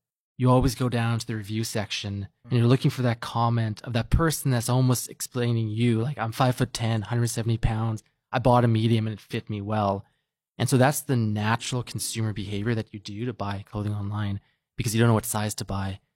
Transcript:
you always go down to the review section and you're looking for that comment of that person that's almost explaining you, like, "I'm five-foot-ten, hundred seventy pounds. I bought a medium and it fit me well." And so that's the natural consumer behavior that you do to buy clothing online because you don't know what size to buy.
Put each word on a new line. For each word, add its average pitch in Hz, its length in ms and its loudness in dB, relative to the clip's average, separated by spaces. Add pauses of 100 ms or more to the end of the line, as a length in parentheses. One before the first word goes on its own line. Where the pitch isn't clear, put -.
(400)
you 123 100 4
always 127 240 4
go 127 160 -2
down 117 300 0
to - 80 -10
the 117 80 -4
review 107 280 -4
section 101 640 -6 (160)
and - 140 -6
you're 117 100 6
looking 131 220 4
for 127 140 -2
that 117 160 0
comment 117 640 0
of 120 100 -8
that 113 160 -2
person 160 400 2
that's 120 200 0
almost 127 380 2
explaining 117 600 -2
you, 113 340 2
like, 139 160 -4
"I'm 113 140 -2
five-foot-ten, 113 720 0
hundred 117 240 0
seventy 113 320 -2
pounds. 110 420 0 (300)
I 123 80 0
bought 123 260 6
a - 20 6
medium 113 380 4
and 110 80 -4
it 101 80 -12
fit - 300 -8
me 104 100 -4
well." 101 420 0 (540)
And 120 100 0
so 135 100 4
that's 131 240 4
the 135 140 -2
natural 110 680 -2
consumer 110 500 -4
behavior 104 400 -4
that 110 220 -4
you 107 40 -12
do 101 280 -10
to 123 60 -6
buy 101 360 -6
clothing 104 240 -2
online 101 460 -4 (380)
because 107 180 -2
you 113 40 4
don't 117 100 6
know 113 40 6
what 107 140 2
size 107 260 -2
to - 120 -8
buy. 95 340 -6 (160)